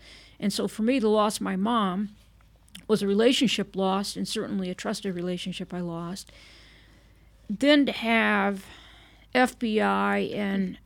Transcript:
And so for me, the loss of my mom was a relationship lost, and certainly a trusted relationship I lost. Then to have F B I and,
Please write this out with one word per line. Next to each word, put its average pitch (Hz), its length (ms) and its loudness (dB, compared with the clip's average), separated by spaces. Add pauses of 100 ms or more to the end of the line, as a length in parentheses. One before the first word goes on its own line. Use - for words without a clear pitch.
(400)
And 202 140 -2
so 202 140 -2
for 214 160 -6
me, 254 160 2
the 220 80 2
loss 214 300 2
of - 40 -8
my 190 140 -2
mom 202 540 0 (800)
was 214 140 2
a 202 60 0
relationship 220 680 2
lost, 190 400 -2
and 196 120 -6
certainly 196 420 -4
a 180 60 -8
trusted 202 400 -6
relationship 180 580 -6
I 180 60 -6
lost. 170 520 -8 (1160)
Then 277 380 4
to 240 40 0
have 214 760 0 (680)
F 247 240 2
B 214 240 0
I 202 360 2
and, 196 680 -2